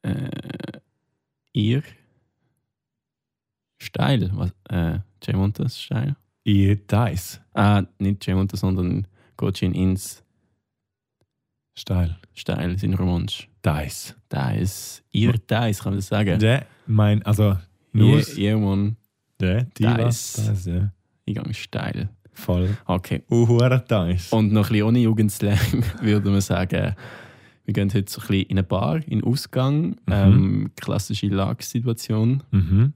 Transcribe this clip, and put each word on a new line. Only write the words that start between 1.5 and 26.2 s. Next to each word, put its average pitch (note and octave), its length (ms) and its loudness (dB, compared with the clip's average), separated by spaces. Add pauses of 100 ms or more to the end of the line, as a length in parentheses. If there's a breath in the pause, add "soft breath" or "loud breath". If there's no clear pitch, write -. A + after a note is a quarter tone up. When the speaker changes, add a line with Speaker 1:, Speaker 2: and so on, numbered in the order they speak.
Speaker 1:
ihr A2+ 320 0 (1900)
steil. G2+ 560 -2
Was? F#2 180 -4 (180)
Äh, E2+ 300 0 (220)
Jay G2 140 -4
Montes G2 460 -2
steil? C#3 340 -4 (300)
Speaker 2:
Ihr G2+ 420 2
Thais. G2+ 540 -2 (120)
Speaker 1:
Ah, G#2 300 4 (160)
nicht G2 260 -2
Jay F#2 80 -2
Montes, F#2+ 280 0
sondern F#2 440 -2 (300 soft breath)
Gochin F#2+ 380 -2
ins F#2+ 500 -2 (1500)
Speaker 2:
Steil. F2 400 -2 (180)
Speaker 1:
Steil, - 460 -4
sind G2+ 140 0
Romansch. F#2 560 -2 (120)
Speaker 2:
Thais. - 540 -4 (140)
Speaker 1:
Thais. - 840 -4
Ihr A2 220 4
Speaker 2:
Ma- A2+ 120 0
Speaker 1:
Thais, A2 380 -2
kann G2+ 80 -2
man G2+ 80 -2
das F#2+ 80 -6
sagen? G#2 320 0
Speaker 2:
Ja, A#2 220 2 (260)
mein, G#2 360 4
also, G#2 340 2 (340)
Speaker 1:
Ihr, G#2+ 100 2
Speaker 2:
nus. - 360 4
Speaker 1:
ihr G#2+ 200 0
Mann. G2+ 380 0 (460)
Speaker 2:
Ja, F#2+ 220 2
die A#2 200 -4
Speaker 1:
Thais. A2+ 200 2
Speaker 2:
was, A#2+ 300 -2 (140)
Thais, G2 180 -2
ja. F#2 260 -2 (320)
Speaker 1:
Ich G#2+ 120 -4
gang - 200 -6
steil. - 540 -8 (240)
Speaker 2:
Voll. F2+ 420 0 (100)
Speaker 1:
Okay. F2+ 460 -4
Speaker 2:
Uh, A#2 160 4
hure A#2+ 400 4
Thais. F2+ 460 0
Speaker 1:
Und A2 180 2
noch G#2+ 140 4
ein A#2 80 -2
bisschen G#2 140 2
ohne A#2+ 120 4
Jugendslang G#2+ 580 2 (220)
<laughs> - 220 -4
würde G#2 280 2